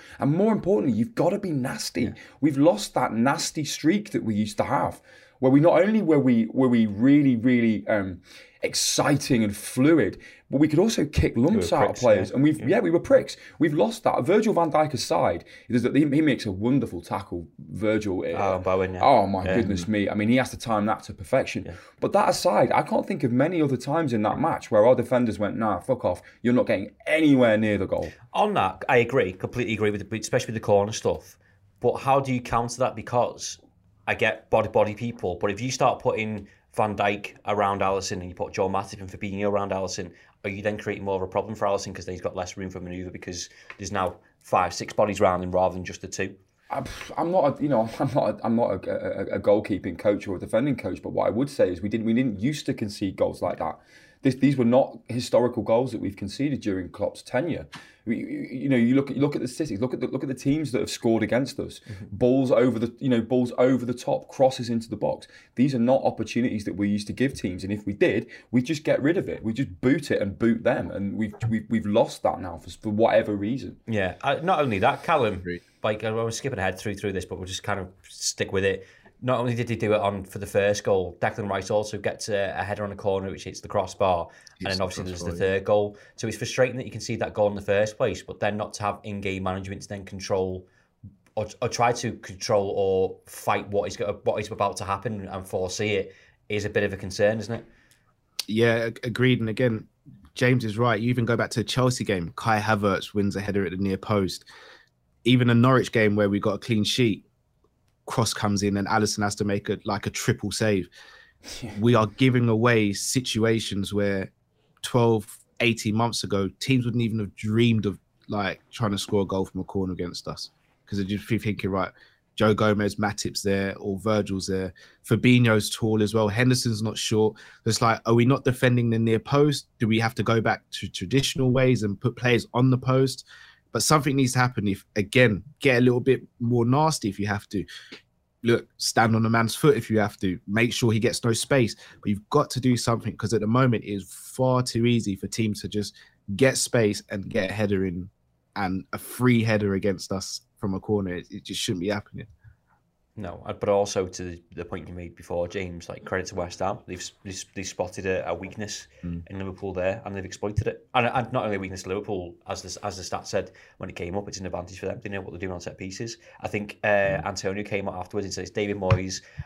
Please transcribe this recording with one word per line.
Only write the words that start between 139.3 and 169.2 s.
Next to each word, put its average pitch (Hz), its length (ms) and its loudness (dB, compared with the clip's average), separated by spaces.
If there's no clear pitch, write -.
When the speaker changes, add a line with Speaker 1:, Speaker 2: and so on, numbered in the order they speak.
Speaker 3:
man's 113 260 0
foot 143 200 4
if 113 140 -4
you 107 80 2
have 104 200 0
to. 92 280 -2
Make 110 260 0
sure 113 200 2
he 110 80 0
gets 107 240 0
no 117 80 2
space. 120 420 0
But - 100 -2
you've 101 200 -4
got 151 200 2
to 131 100 -6
do 123 160 2
something, 110 400 -2
'cause 107 160 -4
at 107 80 2
the 104 80 -4
moment 123 360 4
it 101 80 -8
is 95 200 -8
far 127 500 -2
too 117 240 -2
easy 104 300 0
for - 100 -10
teams 107 360 -4
to 101 60 -8
just 104 260 -6
get 131 220 4
space 107 500 0
and 95 200 -8
get 95 220 -2
a - 40 -6
header 101 320 0
in, 90 240 -8
and 95 380 -4
a 104 60 -8
free 120 440 2
header 104 320 2
against 95 380 -2
us - 300 -8
from 98 160 -4
a 95 60 -6
corner. 101 340 -2
It, 87 180 -8
it 101 100 -14
just - 180 -8
shouldn't 95 200 -4
be 92 80 -4
happening. - 380 -6
Speaker 2:
No, 92 300 -12
uh, 104 60 -6
but 101 160 -6
also 101 400 0
to - 160 -12
the, 85 180 -12
the 85 80 -10
point 85 240 -12
you 87 60 -12
made 87 200 -12
before, 87 320 -4
James, 87 420 -8
like, - 160 -14
credit 92 240 -4
to 98 60 -12
West 87 240 -6
Ham. 95 200 -2
They've 90 100 -10
s-, - 140 -14
they've 98 100 -12
s-, - 120 -12
they've 95 120 -10
spotted 92 400 -8
a, 92 220 -2
a 87 60 -4
weakness 95 540 -10
Speaker 3:
Mm. 85 260 -8
Speaker 2:
in 95 80 -10
Liverpool 95 340 -8
there, 92 320 -2
and 101 120 -10
they've 92 80 -8
exploited 104 420 -6
it. - 280 -6
And, 120 120 4
and 120 260 -2
not 123 120 -2
only 104 100 -2
a 95 60 -4
weakness 95 240 -10
to 95 60 -8
Liverpool, 95 440 -6
as 95 140 -8
the, 92 220 -12
as 98 120 -6
the 92 80 -12
stat - 240 -8
said 98 240 -4
when 95 100 -10
it - 60 -14
came 87 220 -8
up, 101 100 -6
it's - 140 -12
an 95 60 -8
advantage 90 340 -10
for 98 60 -6
them. 92 140 -6
They 101 100 -10
know 98 100 -6
what 95 100 -12
they're 87 80 -12
doing 92 140 -6
on 87 80 -8
set - 180 -12
pieces. 98 380 -10
I 107 80 -6
think, 104 340 -8
uh, 110 60 0
Speaker 3:
Mm. 98 380 2
Speaker 2:
Antonio 101 360 -4
came 98 260 -6
out - 60 -6
afterwards 98 300 -6
and - 100 -10
says, 90 160 -8
David 101 280 -4
Moyes, 92 420 0